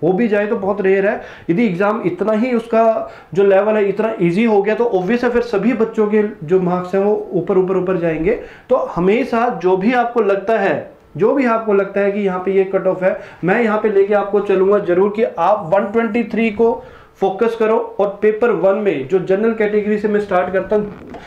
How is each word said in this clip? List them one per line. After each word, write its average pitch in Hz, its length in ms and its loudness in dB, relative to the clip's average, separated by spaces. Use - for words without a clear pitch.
हो 175 100 2
भी 226 140 0
जाए 208 200 0
तो 220 100 -2
बहुत 196 240 -4
rare 196 260 2
है। 240 140 -2
यदि 208 160 2
exam 202 400 0
इतना 196 280 -2
ही 240 200 0
उसका 220 580 0
जो 196 100 2
level 202 320 4
है 208 140 2
इतना 214 320 -2
easy 175 240 2
हो 208 160 4
गया 208 140 0
तो 240 120 0
ऑब्वियस 214 360 0
है 247 60 0
फिर 233 140 0
सभी 208 320 0
बच्चों 220 320 0
के 214 160 2
जो 180 180 2
marks 180 340 -2
हैं 196 80 2
वो 208 300 -2
ऊपर, 180 240 0
ऊपर, 185 200 2
ऊपर 180 200 -2
जाएंगे। 165 440 -2
तो 254 160 2
हमेशा 233 520 0
जो 185 140 2
भी 214 160 0
आपको 233 280 0
लगता 196 380 0
है, 165 340 -2
जो 214 160 2
भी 277 120 2
आपको 226 280 0
लगता 196 280 0
है 202 100 2
कि 208 80 -4
यहाँ 185 260 -2
पे 196 60 -2
ये 190 120 2
कट 190 240 -2
ऑफ 185 160 0
है, 190 160 0
मैं 202 200 2
यहाँ 214 180 0
पे 220 80 0
लेके 196 240 2
आपको 202 260 0
चलूँगा 196 400 2
जरूर 180 360 2
कि 220 80 0
आप 180 500 0
वन 214 180 2
ट्वेंटी 226 320 0
थ्री 226 280 -2
को 226 200 2
focus 208 400 0
करो। 220 180 2
और 202 80 2
paper 214 320 2
one 190 240 2
में 156 300 -2
जो 185 120 2
general 190 340 0
category 208 460 0
से 214 80 -2
मैं 208 120 0
start 180 340 -2
करता 190 220 0
हूँ, 214 160 -2